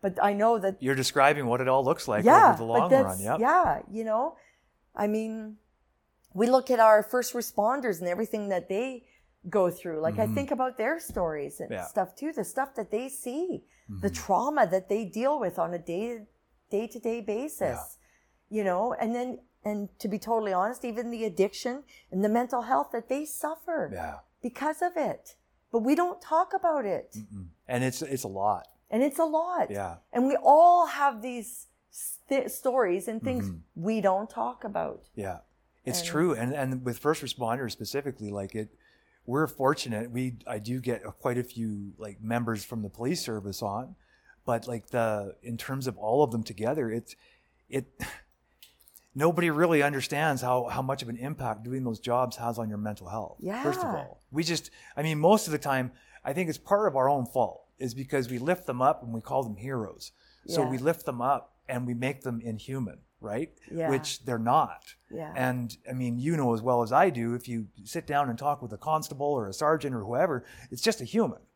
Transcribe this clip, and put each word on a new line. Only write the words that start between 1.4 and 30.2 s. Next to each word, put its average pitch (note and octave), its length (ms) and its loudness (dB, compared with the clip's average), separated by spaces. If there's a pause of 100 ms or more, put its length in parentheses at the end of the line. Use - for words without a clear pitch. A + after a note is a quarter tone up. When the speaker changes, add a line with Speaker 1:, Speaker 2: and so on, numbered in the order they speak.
Speaker 2:
what B2 140 2
it B2+ 60 0
all C3 180 4
looks C3 220 0
like A2+ 180 2
Speaker 1:
Yeah, C4+ 260 10
Speaker 2:
over - 80 2
the A2+ 140 -4
Speaker 1:
but A2+ 60 6
Speaker 2:
long F3 120 4
Speaker 1:
that's, C4+ 140 8
Speaker 2:
run, - 160 -4
yep. A2+ 200 0
Speaker 1:
yeah, C4 500 4
you A3 140 -6
know, A3+ 320 -2 (580)
I G#3 140 0
mean, A3 480 -4 (760)
we G3+ 140 2
look B3+ 240 6
at B3 80 4
our A3 240 10
first A#3+ 320 0
responders A#3 680 0
and F3+ 80 -4
everything G#3 420 -2
that F3+ 180 -2
they G#3 180 -2 (720)
go F#3 100 6
through. E3+ 380 -6
Like, G#3+ 140 0
I G#3+ 60 4
Speaker 2:
Mm-hmm. A3 100 0
Speaker 1:
think C#4 160 -2
about B3+ 260 -2
their C#4+ 220 -2
stories D#3 600 -4
and - 120 -8
Speaker 2:
Yeah. F#2+ 140 -6
Speaker 1:
stuff - 280 -2
too, D4+ 180 -6
the A3 120 -4
stuff C4+ 320 -4
that G#3 200 -6
they B3+ 120 -4
see, C4+ 560 -6 (240)
the G#2 60 -10 (140)
Speaker 2:
Mm-hmm. F3+ 60 -4 (100)
Speaker 1:
trauma B3+ 400 2 (100)
that F#3+ 180 -2
they A3 100 0 (180)
deal C4+ 140 2 (100)
with F3 140 -4
on E3+ 160 -2
a F3 40 -6 (140)
day, G#3+ 340 -6 (440)
day-to-day A3+ 520 -4
basis, G#3 580 -4
Speaker 2:
Yeah. - 760 -14
Speaker 1:
you G#3+ 120 0
know, G3 240 0 (100)
and A3 140 -2
then, B3 120 -4 (400)
and G#3 120 -2 (220)
to - 120 -2
be G#3+ 60 -2
totally A3 320 0
honest, G#3 320 0
even A#3 260 -6
the A3+ 200 -4
addiction F#3+ 440 0 (380)
and F#3 120 0
the G#3+ 160 4
mental B3 220 0
health C4 340 2
that - 120 -6
they C#4 160 -2
suffer D#4+ 560 -6 (120)
Speaker 2:
Yeah. F2 260 -8 (300)
Speaker 1:
because C#4+ 400 -4
of F4 40 -4 (180)
it. - 140 -8 (480)
But A#3 160 2
we C#4+ 140 6
don't F4+ 180 -2
talk E4+ 280 2 (120)
about D4+ 240 2 (120)
it. - 120 -8 (100)
Speaker 2:
Mm-mm. G2+ 280 -12 (200)
And B2 220 0
it's, B2+ 140 -4 (120)
it's B2+ 80 -2 (100)
a - 20 -10 (100)
lot. G2+ 240 2 (200)
Speaker 1:
And A3 140 2
it's C#4+ 160 0
a E4 60 4 (180)
lot. E4+ 280 0
Speaker 2:
Yeah. F#3+ 260 -4 (160)
Speaker 1:
And B3 180 2